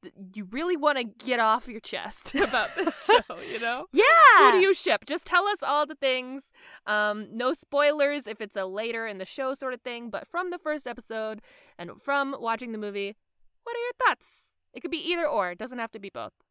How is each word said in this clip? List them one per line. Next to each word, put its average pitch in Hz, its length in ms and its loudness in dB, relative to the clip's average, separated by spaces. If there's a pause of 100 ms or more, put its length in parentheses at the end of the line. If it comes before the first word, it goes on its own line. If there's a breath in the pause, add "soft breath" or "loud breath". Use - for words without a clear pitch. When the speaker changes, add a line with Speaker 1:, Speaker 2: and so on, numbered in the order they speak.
Speaker 1:
that 170 100 -18 (220)
you 208 100 -10
really 311 320 -4
wanna 277 280 2
get 240 340 -4
off 220 280 2
your 226 120 -12
chest - 560 -8
<laughs> - 0 -
about 269 400 0
this - 300 -2
Speaker 2:
<laughs> - 40 -6
Speaker 1:
show, - 280 4 (140)
you - 80 -6
know? 240 320 -6
Speaker 2:
Yeah. 370 140 6 (320)
Speaker 1:
Who 269 140 10
do 370 80 6
you 381 160 6
ship? - 320 0
Just - 180 -6
tell 359 220 2
us 415 160 -2
all 294 240 0
the 302 80 -12
things. 254 580 -4 (320 loud breath)
Um, 208 460 0
no 240 220 -2
spoilers 294 760 0
if 214 140 -10
it's 208 140 -10
a 190 100 -4
later 226 420 -6
in 208 100 -10
the 185 80 -8
show 269 300 -6
sort 262 180 -8
of 240 80 -12
thing, 240 300 -10
but - 160 -8
from 359 240 -4
the 349 60 -6
first 302 280 -6
episode 220 560 -8 (360 soft breath)
and - 240 -14
from 277 360 -2
watching 226 360 -4
the 220 40 -8
movie, 202 380 -6 (480)
what 466 120 -10
are 480 40 -6
your 480 140 -6 (120)
thoughts? - 500 -4 (180)
It - 80 -16
could 269 100 -10
be 320 60 -6 (140)
either 339 160 -2
or. 185 240 -2
It 180 60 -14
doesn't 247 220 -10
have 226 120 -8
to 220 80 -16
be 202 100 -12
both. - 240 -12 (180)